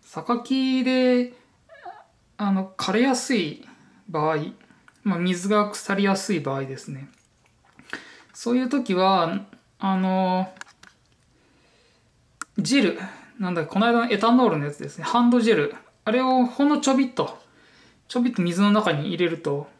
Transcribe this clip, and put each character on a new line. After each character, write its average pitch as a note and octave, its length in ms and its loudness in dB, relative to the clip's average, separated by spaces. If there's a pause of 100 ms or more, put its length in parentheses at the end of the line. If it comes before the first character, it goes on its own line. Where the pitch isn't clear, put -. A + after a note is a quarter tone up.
(120)
榊 C4 720 -2
で、 B3+ 480 2 (1040)
あ G3+ 160 0
の、 F#3+ 240 -2
枯 - 160 -4
れ A3 80 2
や B3+ 160 2
す - 180 -4
い E3 320 -4 (420)
場 D#3 260 0
合、 - 20 -2 (680)
ま F#3+ 140 -2
あ、 - 20 -4
水 F3+ 300 -2
が G#3 220 2
腐 - 240 -6
り G3 100 0
や G3 120 2
す G3 180 -4
い D#3+ 60 -2
場 C#3 160 -6
合 C3+ 100 -6
で C3+ 100 -10
す - 120 -16
ね。 C#3 200 -14 (1300)
そ - 180 -4
う B3 40 2
い B3+ 80 2
う A#3+ 40 -4
時 B3 260 0
は、 F#3 460 2 (380)
あ F#3+ 180 -2
の、 F#3 560 0 (2000)
ジ A3 220 2
ェ - 20 4 (120)
ル、 - 40 -12 (400)
な F#3 120 -4
ん F3+ 40 -2
だ E3+ 80 -2
っ - 20 -2
け、 D#3 60 -12
こ - 80 -2
の A3 80 4
間 A#3 200 2
の A#3+ 60 0
エ F#3+ 60 0
タ A#3 140 4
ノ B3+ 140 6
ー G3+ 40 4
ル D#3+ 80 -2
の C#3+ 80 -2
や D3 40 -6
つ - 80 -14
で C#3+ 120 -10
す - 80 -18
ね。 D#3 60 -12
ハ A#3+ 180 2
ン A#3+ 80 6
ド A#3+ 100 6
ジ A3 100 2
ェ G3+ 60 6
ル。 C#3+ 180 -2 (300)
あ A3 60 -2
れ B3 100 2
を C4 240 4
ほ B3+ 200 -2
ん C#4+ 40 4
の D4 120 2
ち C4+ 100 0
ょ C4+ 40 4
び B3 140 2
っ - 40 -10
と、 - 260 -4 (680)
ち - 120 -6
ょ - 20 0
び A#3+ 120 0
っ - 20 -10
と F#3 80 -2
水 F3 180 0
の G3+ 100 4
中 G#3 220 2
に D3 160 -4
入 E3+ 80 -6
れ F3 100 0
る E3 120 -2
と C#3+ 280 -4 (140)